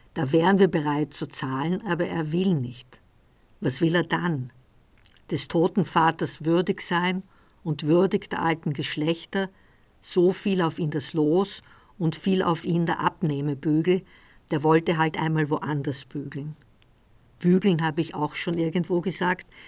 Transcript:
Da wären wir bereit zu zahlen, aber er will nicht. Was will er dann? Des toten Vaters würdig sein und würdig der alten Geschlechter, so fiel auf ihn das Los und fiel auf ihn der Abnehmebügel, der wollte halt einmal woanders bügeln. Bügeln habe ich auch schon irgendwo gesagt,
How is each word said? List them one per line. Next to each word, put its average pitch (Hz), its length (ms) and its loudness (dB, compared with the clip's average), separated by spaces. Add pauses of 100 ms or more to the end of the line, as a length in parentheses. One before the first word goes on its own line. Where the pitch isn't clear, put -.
(140)
Da 139 160 -2
wären 175 300 6
wir 190 80 8
bereit 151 440 -2
zu - 140 -6
zahlen, 151 580 -4
aber 175 220 -2
er 165 240 -4
will 180 240 2
nicht. 123 460 -6 (600)
Was 131 200 -2
will 165 160 2
er 165 80 2
dann? 165 480 -2 (800)
Des - 180 -4
toten 170 360 2
Vaters - 600 0
würdig 170 360 0
sein 180 440 -2 (400)
und 156 180 -4
würdig 180 480 2
der - 120 -4
alten 160 300 -2
Geschlechter, 165 800 -4 (500)
so 180 320 4
fiel 185 300 0
auf 160 160 -2
ihn 165 120 -2
das 151 220 -6
Los 160 500 0 (360)
und 160 160 0
fiel 190 280 0
auf 165 220 0
ihn 170 220 0
der 175 140 -4
Abnehmebügel, 151 1040 0 (480)
der 151 120 0
wollte 165 340 4
halt 160 220 0
einmal 156 320 0
woanders 147 540 -4
bügeln. 147 520 -10 (840)
Bügeln 180 420 4
habe 160 180 0
ich 151 140 -4
auch 147 200 -4
schon 170 240 -4
irgendwo 170 420 0
gesagt, 180 460 -4 (220)